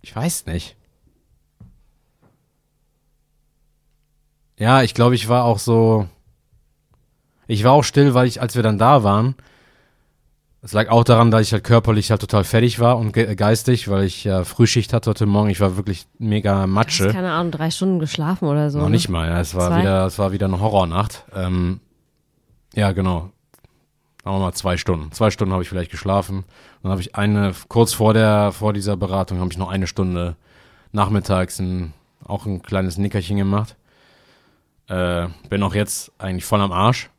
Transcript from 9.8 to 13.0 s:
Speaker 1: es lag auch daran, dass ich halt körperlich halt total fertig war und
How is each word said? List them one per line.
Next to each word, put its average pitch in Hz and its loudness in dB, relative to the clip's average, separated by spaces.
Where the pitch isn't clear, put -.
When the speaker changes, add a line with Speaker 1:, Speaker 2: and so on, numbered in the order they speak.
Speaker 1:
es 104 -16
lag 107 2
auch 117 6
daran, 117 6
dass 110 4
ich 107 -2
halt 104 -2
körperlich 113 4
halt 107 2
total 101 0
fertig 117 0
war 120 4
und 110 -2